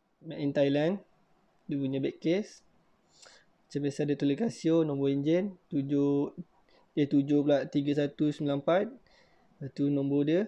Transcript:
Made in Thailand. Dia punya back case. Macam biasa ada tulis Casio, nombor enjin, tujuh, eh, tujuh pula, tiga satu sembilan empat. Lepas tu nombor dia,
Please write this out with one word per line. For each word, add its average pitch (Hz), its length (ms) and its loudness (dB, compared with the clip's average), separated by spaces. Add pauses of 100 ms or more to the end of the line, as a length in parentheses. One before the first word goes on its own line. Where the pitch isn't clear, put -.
(240)
Made 160 160 -10
in 143 160 -2
Thailand. 147 480 2 (640)
Dia 151 80 -4
punya 135 240 -2
back - 240 -4
case. 185 400 -2 (1040)
Macam - 160 -10
biasa 143 240 -4
ada 147 80 0
tulis 139 240 0
Casio, 165 480 0
nombor 139 240 0
enjin, 170 560 0
tujuh, 143 640 0 (640)
eh, 151 160 2
tujuh 143 320 2
pula, 139 240 2
tiga 147 320 0
satu 147 320 0
sembilan 143 320 -4
empat. 185 240 2 (720)
Lepas 139 160 -12
tu 143 160 0
nombor 139 320 0
dia, 170 240 2